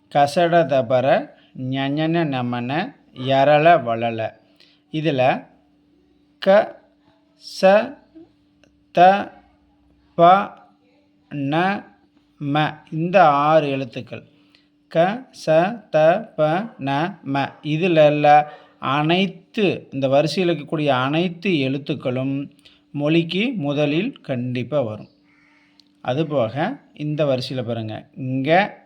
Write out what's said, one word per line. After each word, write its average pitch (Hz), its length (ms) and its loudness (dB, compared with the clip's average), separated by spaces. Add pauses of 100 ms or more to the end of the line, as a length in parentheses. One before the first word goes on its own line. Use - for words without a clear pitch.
கசட 165 560 2
தபர, 135 720 0 (180)
ஞஞன 139 680 -4
நமன, 127 720 -6 (180)
யரள 139 680 4
வளள. 113 500 -4 (580)
இதுல 151 560 0 (920)
க, 202 360 2 (840)
ச, 220 340 4 (960)
த, 190 400 4 (840)
ப, 185 360 6 (800)
ந, 160 540 -2 (560)
ம. 147 380 -2 (140)
இந்த 170 380 4
ஆறு 147 400 2
எழுத்துக்கள். 135 540 -10 (640)
க, 190 420 -2 (160)
ச, 175 440 0
த, 160 320 2 (140)
ப, 165 440 -2
ந, 143 460 -4
ம. 139 260 -4 (120)
இதுல 156 460 2
உள்ள 147 440 4 (260)
அனைத்து, 160 1120 -2
இந்த 135 160 -4
வரிசையில் 151 480 0
இருக்கக்கூடிய 147 300 -6
அனைத்து 156 640 -2
எழுத்துக்களும் 139 1000 -4 (400)
மொழிக்கு 170 640 -2
முதலில் 151 640 -2
கண்டிப்பா 127 640 -4
வரும். 110 260 -8 (920)
அதுபோக 147 800 -4 (140)
இந்த 151 320 -4
வரிசையில 127 400 -4
பாருங்க. 110 500 -8
இங்க 135 720 -2